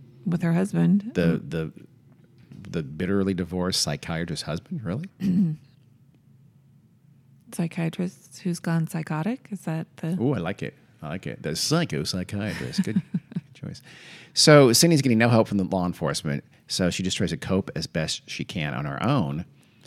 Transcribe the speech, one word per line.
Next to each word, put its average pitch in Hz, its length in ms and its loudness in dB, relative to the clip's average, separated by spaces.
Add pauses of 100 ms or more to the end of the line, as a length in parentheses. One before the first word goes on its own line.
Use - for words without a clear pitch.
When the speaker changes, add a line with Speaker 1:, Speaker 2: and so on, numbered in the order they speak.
(260)
Speaker 1:
with 175 180 -2
her 165 100 2
husband. 196 600 2
Speaker 2:
The, - 320 2
the, 80 260 -6 (1000)
the 87 140 -4
bitterly 92 500 0
divorced 90 480 -2
psychiatrist's 80 640 -4
husband, 110 380 -8
really? 113 260 -6 (100)
Speaker 1:
<clears throat> 180 380 0 (1900)
Psychiatrist 170 880 -6
who's 170 200 -4
gone 165 280 0
psychotic? 160 640 -4
Is 196 100 -8
that 160 240 -6 (120)
the 170 220 -4
Speaker 2:
Ooh, 131 140 2
I 110 60 -2
like 90 240 -4
it. - 100 -6 (300)
I 78 60 -10
like 87 180 -8
it. 60 160 -10
The 76 120 -4
psycho 101 480 -2
psychiatrist. 95 800 -4
Good, 110 120 -4 (120)
Speaker 1:
<laughs> - 260 -8
Speaker 2:
good - 100 -8 (100)
choice. - 280 -14 (520)
So 143 400 10
Cindy's 156 300 6
getting 120 160 4
no 117 100 6
help 113 180 6
from 101 120 0
the 95 40 0
law 92 220 0
enforcement, 76 580 -2 (240)
so 90 220 0
she 92 140 -2
just 92 140 -2
tries 92 120 0
to 85 80 -4
cope 95 380 -2
as 82 100 -6
best - 420 -4
she - 160 -8
can 76 300 -6
on 67 120 -6
her 69 180 -6
own. 87 420 0 (420)